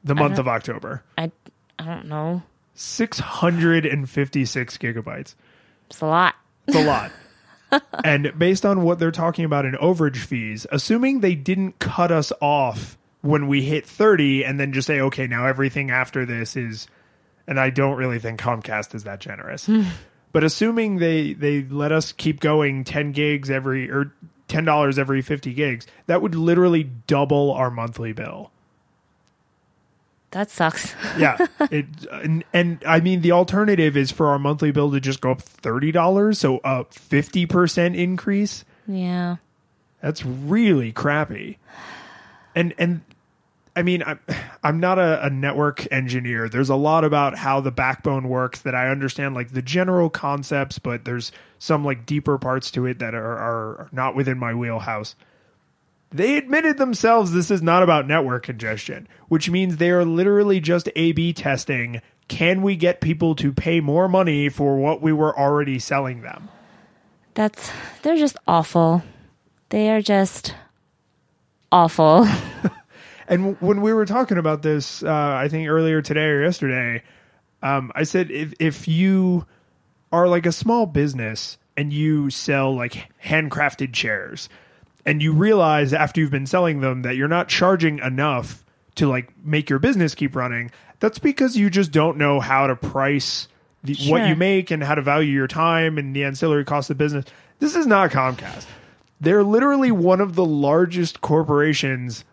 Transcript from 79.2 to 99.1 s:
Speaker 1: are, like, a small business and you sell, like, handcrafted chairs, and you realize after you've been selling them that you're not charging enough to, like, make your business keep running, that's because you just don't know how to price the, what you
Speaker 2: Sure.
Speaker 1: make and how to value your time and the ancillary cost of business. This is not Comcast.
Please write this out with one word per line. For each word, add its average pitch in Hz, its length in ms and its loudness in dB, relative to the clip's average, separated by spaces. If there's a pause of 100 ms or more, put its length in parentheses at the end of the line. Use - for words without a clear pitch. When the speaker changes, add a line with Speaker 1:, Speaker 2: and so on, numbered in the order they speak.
Speaker 1:
are, 175 160 4
like, 175 200 2
a 170 40 2
small 226 360 0
business 135 720 -4 (180)
and 147 160 -4
you 151 380 0
sell, 135 440 0
like, 120 320 -8 (160)
handcrafted 143 680 -2
chairs, - 560 -6 (560)
and 151 160 2
you 156 100 2
realize 156 600 4
after 151 260 0
you've 151 120 2
been 139 160 -2
selling 165 340 0
them 127 220 -2
that 123 140 -2
you're 139 100 0
not 170 220 0
charging 165 500 2
enough 131 680 -2 (300)
to, 170 120 2
like, 127 240 -2 (140)
make 151 240 0
your 139 80 2
business 180 380 2
keep 139 200 -2
running, 120 360 -4 (280)
that's 214 200 0
because 269 360 2
you 202 140 4
just 180 220 2
don't 156 260 2
know 143 220 2
how 135 260 2
to 131 100 2
price 135 720 -2 (360)
the, 139 100 -6 (160)
what 165 120 4
you 208 80 4
Speaker 2:
Sure. 156 80 4
Speaker 1:
make 190 340 2
and 160 120 -2
how 147 120 2
to 147 80 -2
value 147 280 2
your 139 140 2
time 160 540 0
and 139 160 -6
the 143 80 -4
ancillary 143 420 0
cost 143 240 -4
of 139 80 -2
business. 147 280 -2 (340)
This 294 160 0
is 330 100 0
not 196 240 4
Comcast. 131 560 -4 (560)